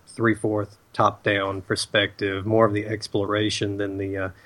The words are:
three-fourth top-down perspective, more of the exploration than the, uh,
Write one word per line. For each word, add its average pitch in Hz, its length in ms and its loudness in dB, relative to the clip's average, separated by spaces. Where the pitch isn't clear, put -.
three-fourth 107 680 0
top-down 101 680 0
perspective, 98 840 -2
more 110 200 6
of 104 80 0
the 107 120 -2
exploration 104 920 -2
than 98 220 -4
the, 98 200 -4
uh, 95 120 -4